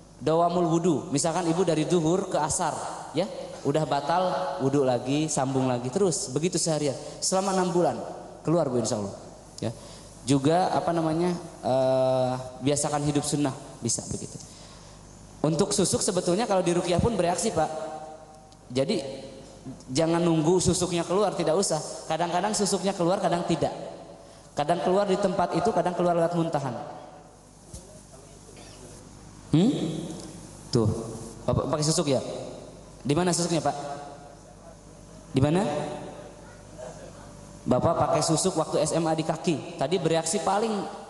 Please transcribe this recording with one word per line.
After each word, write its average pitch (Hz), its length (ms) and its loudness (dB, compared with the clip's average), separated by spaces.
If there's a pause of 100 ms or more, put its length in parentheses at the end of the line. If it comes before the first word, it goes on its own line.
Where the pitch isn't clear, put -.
(220)
dawamul 170 480 4
wudu. 165 400 2
Misalkan 165 400 2
ibu 175 160 2
dari 156 240 2
duhur 180 400 2
ke 180 80 0
asar, 151 400 0 (400)
ya, 180 80 2 (400)
udah 143 240 4
batal, 165 340 2 (380)
wudu 135 240 4
lagi, 127 400 2
sambung 135 400 0
lagi, 123 240 0
terus 185 400 0
begitu 156 320 0
seharian 147 320 0 (240)
selama 190 320 0
enam 185 240 2
bulan, 156 240 4 (480)
keluar, 156 240 4
Bu, 123 80 0
insya 113 240 0
Allah, 98 160 -6 (400)
ya. 113 160 -2 (480)
Juga 143 480 4
apa 143 240 0
namanya, 165 400 2 (320)
eh, 131 680 4 (280)
biasakan 143 480 0
hidup 143 160 0
sunnah, 143 320 0 (240)
bisa - 240 -2
begitu. - 320 -8 (1040)
Untuk 160 320 2
susuk 202 320 2
sebetulnya 185 400 2
kalau 196 160 2
di 175 160 2
ruqyah 170 240 2
pun 226 160 2
bereaksi, 175 400 2
Pak. 151 120 2 (1000)
Jadi 135 320 0 (880)
jangan 160 320 2
nunggu 170 400 4
susuknya 170 400 2
keluar, 180 320 2
tidak 160 240 2
usah. 170 240 2 (240)
Kadang-kadang 175 480 0
susuknya 190 400 0
keluar, 175 240 2
kadang 175 320 2
tidak. 147 240 2 (800)
Kadang 160 320 2
keluar 190 240 4
di 185 80 4
tempat 175 400 2
itu, 214 160 2
kadang 175 240 0
keluar 175 160 2
lewat 170 240 2
muntahan. 143 640 -4 (2500)
Hmm? 180 160 6 (1040)
Tuh, 110 160 4 (560)
Bapak 123 240 0
pakai 151 160 0
susuk, 160 240 2
ya? 131 80 4 (880)
Di 135 80 2
mana 175 160 4
susuknya, 165 320 2
Pak? 135 140 0 (1500)
Di - 80 -2
mana? 147 240 4 (2000)
Bapak 135 400 2
pakai 151 240 2
susuk 170 320 2
waktu 156 240 0
S 151 160 0
M 165 80 2
A 160 80 2
di 156 80 0
kaki. 156 560 -2
Tadi 165 240 0
bereaksi 160 400 2
paling 214 320 2 (360)